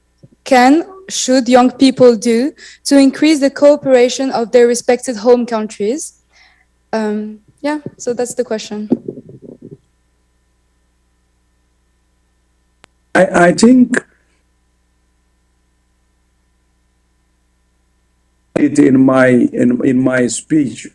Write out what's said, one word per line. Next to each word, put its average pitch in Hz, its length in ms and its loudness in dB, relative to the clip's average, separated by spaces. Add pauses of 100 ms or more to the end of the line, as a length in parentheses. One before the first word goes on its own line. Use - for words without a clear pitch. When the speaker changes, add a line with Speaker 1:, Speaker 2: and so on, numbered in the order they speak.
(440)
Speaker 1:
can, 269 400 2 (240)
should 254 400 -2
young 247 220 4
people 254 440 2
do 233 380 -2 (320)
to 277 140 2
increase 277 420 2
the 269 100 0
cooperation 269 840 0
of 226 200 -4
their 240 140 4
respected 247 500 -4
home 240 300 0
countries? 220 720 -8 (720)
Um, 214 480 -6 (200)
yeah, 294 180 -6 (180)
so - 160 -8
that's 240 220 -8
the 247 80 -4
question. 214 460 -10 (4000)
Speaker 2:
I, 180 340 2
I 180 40 2
think 247 520 2 (4000)
it 147 240 0
in 131 240 4
my, 131 240 2
in, 123 580 0
in 131 160 0
my 127 240 0
speech, 131 680 -6